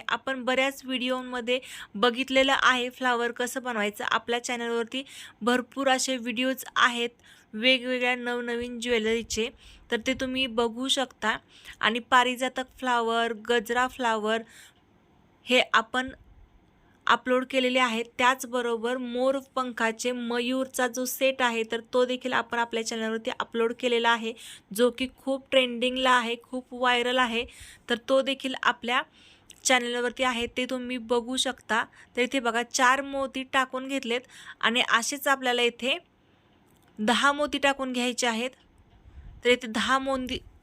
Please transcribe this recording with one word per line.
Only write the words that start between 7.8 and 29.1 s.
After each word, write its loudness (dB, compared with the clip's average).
नवनवीन -6
ज्वेलरीचे, 0
तर 0
ते -2
तुम्ही -2
बघू -2
शकता. 0
आणि 2
पारिजातक 2
फ्लावर, 0
गजरा 2
फ्लावर 0
हे 4
आपण 0
अपलोड 2
केलेले 0
आहेत. 0
त्याचबरोबर 0
मोर 0
पंखाचे -2
मयूरचा -2
जो -4
सेट 0
आहे 0
तर -4
तो 4
देखील -4
आपण -2
आपल्या -2
चॅनलवरती -4
अपलोड -2
केलेला 2
आहे, 0
जो 4
की -6
खूप -4
ट्रेंडिंगला 2
आहे, 4
खूप -12
व्हायरल 2
आहे. 0
तर 2
तो 4
देखील -4
आपल्या 0